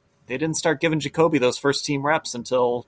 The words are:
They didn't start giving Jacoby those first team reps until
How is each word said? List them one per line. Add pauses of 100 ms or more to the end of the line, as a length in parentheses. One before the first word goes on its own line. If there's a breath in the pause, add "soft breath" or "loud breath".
(260)
They
didn't
start
giving
Jacoby
those
first
team
reps
until